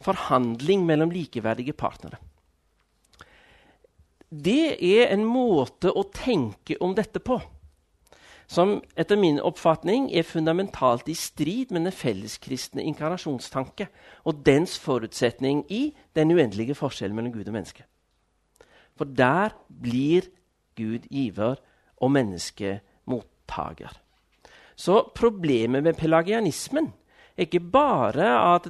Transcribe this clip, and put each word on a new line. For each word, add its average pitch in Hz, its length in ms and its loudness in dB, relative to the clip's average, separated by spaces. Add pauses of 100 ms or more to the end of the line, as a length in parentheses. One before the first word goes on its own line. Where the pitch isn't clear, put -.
forhandling 143 840 0
mellom 160 240 2
likeverdige 123 640 -4
partnere. - 400 -6 (2000)
Det 220 560 0
er 208 280 6
en 208 160 0
måte 208 640 2
å 196 200 0
tenke 151 720 -2
om 185 120 0
dette 202 240 -4
på, 247 180 -2 (1080)
som 190 300 2 (180)
etter 208 240 2
min 156 240 4
oppfatning 175 720 2
er 165 80 0
fundamentalt 160 880 0
i 170 40 -6
strid 208 560 -6
med 170 120 -2
den 185 120 -4
felleskristne 113 920 -6
inkarnasjonstanke 151 1000 -8 (340)
og 147 200 -4
dens 151 360 4
forutsetning 131 880 -2
i 262 220 -4 (260)
den 160 160 4
uendelige 120 440 0
forskjellen 110 400 -6
mellom 117 200 -6
Gud 101 120 -10
og 110 80 -6
menneske. - 280 -12 (1120)
For 151 80 -6
der 143 480 2 (160)
blir 135 640 0 (440)
Gud 113 360 -8
giver 117 480 -2 (400)
og 131 120 2
menneske 98 640 -2 (260)
mottager. - 880 -10 (840)
Så - 360 2
problemet 143 680 0
med 160 120 2
pelagianismen 175 960 0 (440)
er - 60 0
ikke 175 180 0
bare 180 920 2
at 175 160 0